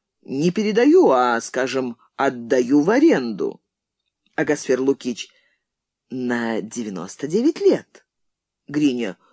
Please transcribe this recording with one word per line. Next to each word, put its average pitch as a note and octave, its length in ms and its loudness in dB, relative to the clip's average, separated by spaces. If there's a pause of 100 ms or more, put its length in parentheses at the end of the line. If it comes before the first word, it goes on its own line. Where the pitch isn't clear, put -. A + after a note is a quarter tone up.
(240)
не D3 260 -2
передаю, A3 640 4
а, B2 280 2
скажем, B2+ 580 -4 (180)
отдаю B2+ 640 2
в D#3+ 80 0
аренду". C#3 720 2 (720)
Агасфер C#3+ 480 -2
Лукич: B2 480 -2 (800)
"На A#2+ 520 -4
девяносто G#2 640 -10
девять A#3 340 -2
лет". D#4+ 460 -2 (600)
Гриня: B2+ 520 -2 (140)